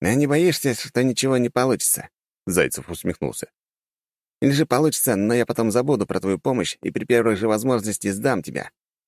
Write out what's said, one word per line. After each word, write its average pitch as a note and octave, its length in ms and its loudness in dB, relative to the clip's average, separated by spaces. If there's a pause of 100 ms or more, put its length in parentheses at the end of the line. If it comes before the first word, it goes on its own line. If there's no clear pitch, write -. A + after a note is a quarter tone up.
"А F#2 140 0
не C#3+ 120 2
боишься, D3 460 2
что - 300 -2
ничего C3 340 0
не A#2+ 120 2
получится?" - 600 0 (360)
Зайцев E2 440 0
усмехнулся. E2 640 -6 (920)
"Или C3+ 100 4
же C#3+ 140 2
получится, C3+ 500 2
но G#2 180 2
я A#2 120 2
потом A2+ 260 0
забуду A#2+ 360 0
про F2+ 120 -4
твою F#2+ 200 0
помощь B2 420 -2
и - 100 -4
при A2 140 -6
первой A2+ 300 4
же G#2 120 -2
возможности G#2+ 600 0
сдам G#2+ 320 -2
тебя?" - 300 -10 (360)